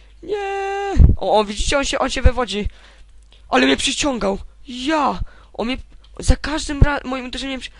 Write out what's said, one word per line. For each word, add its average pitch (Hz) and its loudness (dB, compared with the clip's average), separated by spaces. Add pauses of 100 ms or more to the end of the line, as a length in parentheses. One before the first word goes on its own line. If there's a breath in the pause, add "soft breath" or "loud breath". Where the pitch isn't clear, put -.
(240 loud breath)
Nie! 392 -6 (240)
O, 196 2
o, 214 2
widzicie, 214 -2
on 277 0
się, - -4
on 262 0
się 254 -4
wywodzi. 226 2 (800 loud breath)
Ale 262 4
mnie 269 2
przyciągał! 233 -2 (280)
Ja! 254 -2 (340 loud breath)
On 220 -6
mnie 254 -4 (420)
za - 4
każdym 285 -2
ra-, 285 4
moim 254 -6
uderzeniem 254 -8
przy-, - -14